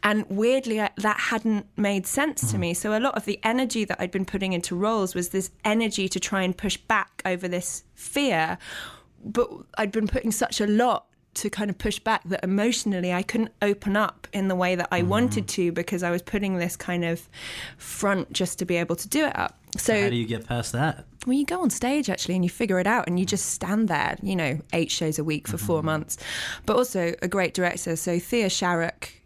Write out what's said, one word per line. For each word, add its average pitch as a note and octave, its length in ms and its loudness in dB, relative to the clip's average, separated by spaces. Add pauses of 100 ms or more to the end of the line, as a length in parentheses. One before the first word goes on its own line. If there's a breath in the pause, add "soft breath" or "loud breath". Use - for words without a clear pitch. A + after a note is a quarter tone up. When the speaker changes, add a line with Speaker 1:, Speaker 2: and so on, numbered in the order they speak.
Speaker 1:
And G#3 260 2
weirdly, A3+ 520 2
I, G#3 180 0
that G#3 200 2
hadn't A3 480 0 (120)
made G3+ 280 2
sense - 360 0
to - 60 0
Speaker 2:
Mm-hmm. G3 120 0
Speaker 1:
me. E3+ 140 0
So G#3+ 240 0
a - 20 2
lot C4+ 160 0
of G3+ 80 -4
the G#3 200 -2
energy A#3 420 2
that - 140 -6
I'd F3+ 100 -2
been F#3+ 160 -2
putting F#3+ 260 -2
into F3 240 -2
roles G3+ 380 0
was F3 160 -2
this F#3+ 200 -2 (140)
energy G#3+ 440 2
to F#3 120 -2
try G3 220 0
and F#3 120 0
push - 220 -2
back - 480 -2
over F#3 240 -2
this - 360 -4 (100)
fear. F3+ 640 0 (640 loud breath)
But G#3+ 240 0 (300)
I'd G#3 140 0
been G#3+ 160 0
putting A3+ 240 0
such - 280 0
a G#3 60 4
lot A3 400 4 (260)
to - 160 -4
kind G#3 220 -2
of - 80 -4
push - 220 -4
back A3 240 0
that F3+ 180 -4
emotionally G3 680 0
I F3+ 100 0
couldn't A3 300 -2 (100)
open G3+ 340 2
up - 360 0
in G3 160 0
the F#3+ 80 2
way F3+ 180 2
that F3 160 -2
I F3+ 120 2
Speaker 2:
Mm-hmm. F3 80 2
Speaker 1:
wanted A3 400 2
to, F3 200 2
because F3 320 -2
I F3 80 0
was F3 120 0
putting G3 360 -2
this E3+ 180 -2
kind F3 280 -2
of E3 240 -2 (480 loud breath)
front - 560 -2
just - 260 -2
to F3+ 60 -2
be F3 120 0
able E3+ 200 0
to - 120 -10
do D4+ 180 2
it - 120 -2
up. - 200 -2 (180)
So - 180 2
Speaker 2:
So G#3 80 4
how G3+ 80 4
do A#2+ 60 0
you A#2 100 0
get A2+ 200 -4
past A#2+ 260 -2
that? C#3+ 340 0 (200)
Speaker 1:
Well, B3+ 100 4
you C#4+ 80 4
go F4+ 180 -2
on C4 80 4
stage, C4 400 0
actually, F3+ 240 -2
and F#3 100 4
you F3 60 2
figure G3 300 2
it F#3+ 60 2
out, A3+ 200 2
and F3 140 2
you F#3+ 60 2
just G3 240 0
stand G#3 380 0
there, - 340 0
you G3 120 -2
know, D#3 240 0 (140)
eight E3 180 0
shows D#3 280 -2
a D3+ 60 -2
week D#3 220 -2
for D#3+ 120 -4
four E3 200 0
Speaker 2:
Mm-hmm. D#3+ 80 -2
Speaker 1:
months. D#3 300 -2 (500 loud breath)
But G#3 100 4
also F#3+ 460 2
a F3+ 60 0
great F#3 260 0
director, F3 400 0
so F3 240 0
Thea A3 280 0
Sharrock F3 640 0 (160)